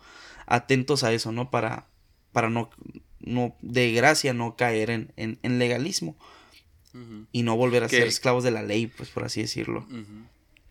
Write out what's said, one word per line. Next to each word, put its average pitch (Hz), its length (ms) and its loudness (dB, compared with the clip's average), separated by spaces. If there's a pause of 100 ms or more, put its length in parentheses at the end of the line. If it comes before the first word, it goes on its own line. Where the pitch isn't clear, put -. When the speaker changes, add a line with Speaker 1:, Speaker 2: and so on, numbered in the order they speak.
(460)
Speaker 1:
atentos 127 580 2
a 113 80 4
eso, 113 200 0
¿no? 123 180 -4
Para, 117 380 -2 (440)
para 113 180 2
no, 117 180 -2 (520)
no, 120 420 -4
de 120 300 2
gracia 135 420 4
no 117 220 -4
caer 113 340 0
en, 110 260 -6
en, 113 280 -8
en 123 160 0
legalismo 143 580 -2 (720)
Speaker 2:
Ujú. 113 380 -16
Speaker 1:
y 120 140 0
no 113 120 2
volver 123 280 4
a 113 40 -2
Speaker 2:
Que 123 100 4
Speaker 1:
ser 117 100 6
esclavos 123 340 0
de 123 80 2
la 110 140 -2
ley, 110 240 0
pues, - 220 -16
por - 120 -6
así - 200 -6
decirlo. 113 460 -6
Speaker 2:
Ujú. 110 380 -16 (440)